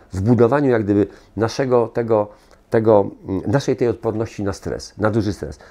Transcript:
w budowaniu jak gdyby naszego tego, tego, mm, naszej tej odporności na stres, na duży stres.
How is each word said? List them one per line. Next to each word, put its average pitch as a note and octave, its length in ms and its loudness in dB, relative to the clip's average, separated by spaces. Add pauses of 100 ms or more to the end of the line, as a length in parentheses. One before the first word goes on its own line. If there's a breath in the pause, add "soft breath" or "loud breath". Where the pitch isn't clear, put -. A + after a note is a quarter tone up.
(140)
w F#2 80 -4
budowaniu A#2+ 480 4
jak A#2 140 2
gdyby G2+ 240 2 (300 loud breath)
naszego A#2+ 500 0
tego, A2+ 400 -2 (420 soft breath)
tego, G#2+ 400 4 (180)
mm, F#2+ 200 -4
naszej C3+ 280 0
tej B2 120 0
odporności A2 560 -4
na G2 100 -4
stres, - 440 -10
na G#2+ 140 0
duży G#2 220 -2
stres. D2 260 -10 (120)